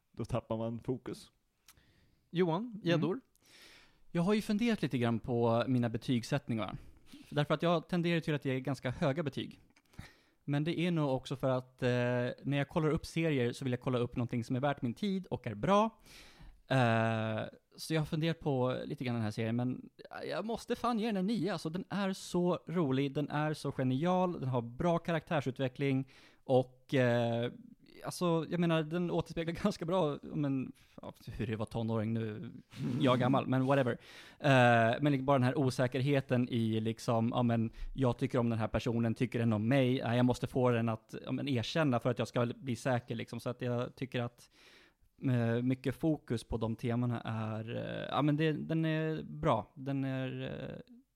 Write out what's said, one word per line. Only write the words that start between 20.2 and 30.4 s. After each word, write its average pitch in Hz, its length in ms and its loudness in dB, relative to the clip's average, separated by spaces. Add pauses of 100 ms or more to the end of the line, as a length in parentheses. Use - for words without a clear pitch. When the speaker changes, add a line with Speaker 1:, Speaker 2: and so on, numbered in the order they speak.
Speaker 3:
jag 156 160 -4
måste 226 300 -4
fan 240 240 -2
ge 208 80 0
den 214 100 0
en 185 100 0
nia. 202 260 0
Alltså, 160 160 -6
den 175 200 -6
är 190 240 -2
så 175 540 0
rolig, 139 460 2
den 147 160 -2
är 151 240 0
så 147 180 -4
genial, 165 680 2
den 131 100 -4
har 127 120 2
bra 147 380 0
karaktärsutveckling 139 1080 -2 (360)
och, - 500 2
eh, 120 580 2 (540)
alltså, 165 440 0
jag 170 100 -2
menar, 165 240 2
den 170 280 -2
återspeglar 165 420 -4
<laughs> - 100 -6
ganska 196 220 0
bra, 165 380 0
men, 139 480 -2 (300)